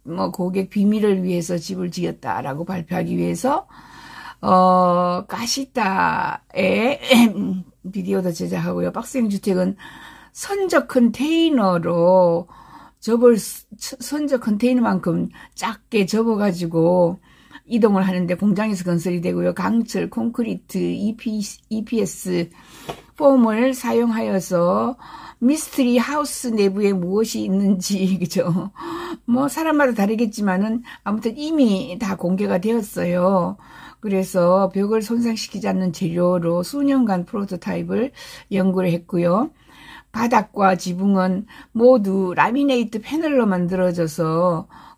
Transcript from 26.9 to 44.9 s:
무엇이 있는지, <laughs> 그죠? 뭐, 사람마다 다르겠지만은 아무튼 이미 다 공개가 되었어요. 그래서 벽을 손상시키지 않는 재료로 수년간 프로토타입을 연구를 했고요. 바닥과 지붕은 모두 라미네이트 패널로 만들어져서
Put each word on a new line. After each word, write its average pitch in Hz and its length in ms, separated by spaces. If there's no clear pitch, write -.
무엇이 202 500
있는지, 190 760
<laughs> - 20
그죠? 175 520
뭐, 254 240
사람마다 294 460
다르겠지만은 208 880
아무튼 220 320
이미 262 640
다 196 160
공개가 190 420
되었어요. 185 960
그래서 190 720
벽을 208 320
손상시키지 226 640
않는 185 240
재료로 175 680
수년간 254 640
프로토타입을 190 840
연구를 185 400
했고요. 175 600
바닥과 208 640
지붕은 185 680
모두 196 640
라미네이트 240 640
패널로 285 460
만들어져서 175 1200